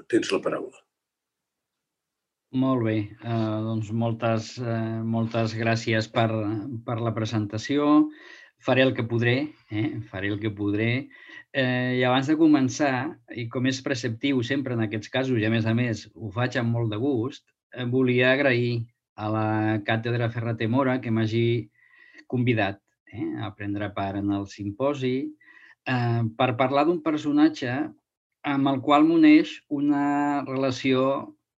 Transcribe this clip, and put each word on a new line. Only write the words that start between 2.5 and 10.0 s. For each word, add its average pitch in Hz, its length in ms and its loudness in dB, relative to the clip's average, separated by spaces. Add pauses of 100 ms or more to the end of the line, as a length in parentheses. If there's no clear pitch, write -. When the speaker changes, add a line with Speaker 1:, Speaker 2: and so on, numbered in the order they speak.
Speaker 2:
Molt 131 320 0
bé, 110 100 0 (300)
eh, 113 420 -2
doncs 110 240 -4
moltes, 113 680 -2
eh, 113 420 -4
moltes 113 560 -2
gràcies 113 480 0
per, 117 240 0 (560)
per 117 140 -4
la 113 160 -2
presentació. 117 920 2 (540)
Faré 131 240 4
el 127 80 2
que 123 80 -4
podré, 117 340 2 (340)
eh? 107 280 -2 (140)